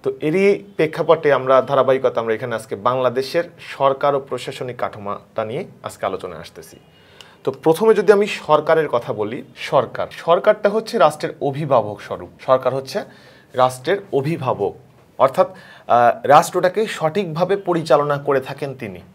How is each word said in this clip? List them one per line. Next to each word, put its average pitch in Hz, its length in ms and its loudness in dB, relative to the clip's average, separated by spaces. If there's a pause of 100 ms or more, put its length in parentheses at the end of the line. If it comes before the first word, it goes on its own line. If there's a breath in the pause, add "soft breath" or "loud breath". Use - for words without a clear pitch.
তো 135 80 -2 (100)
এরই 190 420 2 (120)
প্রেক্ষাপটে 156 580 2
আমরা 131 280 4
ধারাবাহিকতা, 127 600 2
আমরা 113 120 -2
এখানে 117 220 -4
আজকে 110 200 -8
বাংলাদেশের 127 680 -2 (160)
সরকার 139 560 -2
ও 139 40 -2
প্রশাসনিক 127 580 -10
কাঠামোটা 101 680 -8
নিয়ে 131 200 -8 (180)
আজকে - 220 -10
আলোচনায় 92 340 -8
আসতেছি। - 360 -20 (680 loud breath)
তো 139 80 -2
প্রথমে 165 420 2
যদি 196 180 4
আমি 202 160 4
সরকারের 151 600 0
কথা 120 240 -2
বলি, 107 300 -6 (120)
সরকার, 113 560 -4
সরকারটা 202 580 0
হচ্ছে 220 280 -4
রাষ্ট্রের 156 440 2
অভিভাবক 131 600 -2
স্বরূপ। 90 280 -12 (100)
সরকার 131 360 0
হচ্ছে 160 280 -8 (500 loud breath)
রাষ্ট্রের 127 440 0 (160)
অভিভাবক, 127 600 -2 (420)
অর্থাৎ, 185 300 4 (400 loud breath)
আহ, 120 400 4
রাষ্ট্রটাকে 180 600 4
সঠিকভাবে 170 720 -2
পরিচালনা 151 600 0
করে 143 220 0
থাকেন 135 340 -8
তিনি। 98 260 -12 (160)